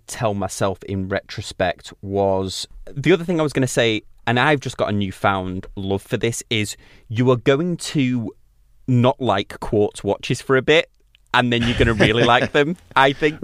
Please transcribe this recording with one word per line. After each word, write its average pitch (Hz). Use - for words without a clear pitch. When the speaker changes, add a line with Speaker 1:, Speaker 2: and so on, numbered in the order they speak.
Speaker 1:
tell 110
myself 98
in 95
retrospect -
was, 98
the 143
other 170
thing 170
I 156
was 143
gonna 131
say, 113
and 120
I've 143
just -
got -
a -
newfound 95
love 98
for -
this, 117
is 107
you 123
are 123
going 156
to 127
not 123
like 104
quartz -
watches -
for 135
a 127
bit, 156
and 123
then 120
you're 120
gonna 117
really 107
like 120
Speaker 2:
<laughs> 156
Speaker 1:
them, 147
I 135
think. 151